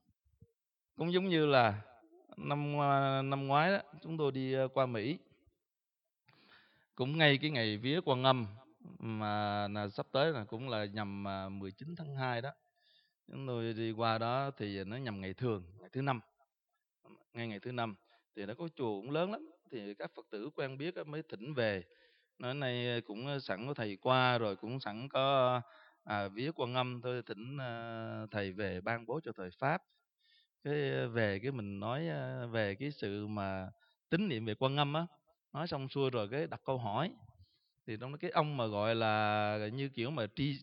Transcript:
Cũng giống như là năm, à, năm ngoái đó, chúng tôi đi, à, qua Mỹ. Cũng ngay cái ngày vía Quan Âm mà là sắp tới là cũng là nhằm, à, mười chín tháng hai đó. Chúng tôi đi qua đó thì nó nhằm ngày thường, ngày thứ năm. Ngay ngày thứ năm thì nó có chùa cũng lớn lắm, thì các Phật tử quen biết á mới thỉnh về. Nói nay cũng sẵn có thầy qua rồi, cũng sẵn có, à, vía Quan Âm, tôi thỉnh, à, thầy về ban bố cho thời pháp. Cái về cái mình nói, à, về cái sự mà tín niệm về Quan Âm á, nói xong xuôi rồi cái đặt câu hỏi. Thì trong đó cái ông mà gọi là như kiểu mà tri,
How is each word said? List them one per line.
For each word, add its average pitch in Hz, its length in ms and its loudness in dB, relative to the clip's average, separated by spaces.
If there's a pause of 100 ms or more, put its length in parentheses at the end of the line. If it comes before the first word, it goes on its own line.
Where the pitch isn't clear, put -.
(960)
Cũng 165 160 0
giống 185 160 4
như 160 180 4
là 113 360 6 (540)
năm, 147 440 0
à, 139 420 4
năm 139 240 0
ngoái 151 260 6
đó, 196 60 4 (240)
chúng 160 160 -4
tôi 143 140 4
đi, 131 220 0
à, 131 100 4 (100)
qua 135 120 6
Mỹ. 123 320 0 (1800)
Cũng 139 240 0
ngay 143 240 8
cái 151 80 2
ngày 110 260 2
vía 135 280 0
Quan 127 200 4
Âm 127 220 6 (520)
mà 104 720 0
là 104 200 -4
sắp 143 240 -6
tới 151 200 4
là 113 120 -4
cũng 120 240 -8
là 107 160 -2
nhằm, 101 440 -4
à, 95 200 -4
mười 98 220 -8
chín 151 280 -12
tháng 143 180 -8
hai 127 240 -2
đó. 135 100 -6 (800)
Chúng 135 160 -8
tôi 117 280 -2
đi 113 180 -2
qua 113 260 2
đó 127 380 0
thì 98 280 -4
nó 104 120 -8
nhằm 113 240 -6
ngày 95 140 -6
thường, 107 300 -2 (160)
ngày 92 120 -20
thứ 131 100 -4
năm. 131 180 0 (1120)
Ngay 117 140 -6
ngày 101 140 -6
thứ 123 120 -8
năm 117 220 -2 (420)
thì - 100 -6
nó 104 80 -6
có 170 220 -8
chùa 107 240 0
cũng 120 100 -8
lớn 175 220 0
lắm, 302 180 -10 (200)
thì 104 240 -8
các 165 220 -8
Phật 117 140 -16
tử 110 260 -6
quen 135 220 -4
biết 170 180 -6
á 170 80 -6
mới 147 180 -6
thỉnh 151 320 -10
về. 104 280 2 (560)
Nói 127 160 -4
nay 123 460 0
cũng 127 400 -6
sẵn 104 260 -4
có 143 80 -4
thầy 107 220 -4
qua 127 420 6
rồi, 104 180 0
cũng 123 240 -6
sẵn 113 280 -6
có, 131 520 4 (440)
à, 104 240 0
vía 120 280 -4
Quan 127 180 -2
Âm, 127 280 0
tôi 123 200 -4
thỉnh, 120 360 -10
à, 113 720 -6
thầy 101 220 -2
về 92 280 -2
ban 117 260 -4
bố 135 180 -4
cho 113 120 -6
thời 90 220 -8
pháp. 143 240 0 (840)
Cái 135 440 0
về 107 340 2
cái 135 100 -2
mình 101 280 -6
nói, 131 280 -2
à, 131 420 -4
về 107 240 2
cái 139 160 -4
sự 104 360 -4
mà 98 420 -2 (420)
tín 190 180 2
niệm 113 160 -2
về 107 100 0
Quan 135 220 2
Âm 143 180 2
á, 170 120 0 (460)
nói 156 140 -4
xong 135 220 -4
xuôi 135 220 2
rồi 107 200 0
cái 147 160 -2
đặt - 180 -8
câu 131 140 0
hỏi. 120 340 0 (720)
Thì 113 140 -4
trong 131 120 -8
đó 151 80 -10
cái 175 100 -4
ông 151 260 2
mà 117 100 2
gọi 107 280 2
là 107 800 2
như 139 160 -4
kiểu 120 220 -4
mà 120 160 -2 (100)
tri, 139 260 0